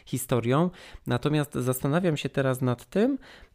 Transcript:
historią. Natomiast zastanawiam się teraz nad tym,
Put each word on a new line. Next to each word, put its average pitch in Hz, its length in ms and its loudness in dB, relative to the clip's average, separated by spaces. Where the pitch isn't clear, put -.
historią. 131 680 0
Natomiast 143 480 0
zastanawiam 139 600 0
się - 120 -4
teraz 131 320 0
nad 123 300 -2
tym, 262 280 2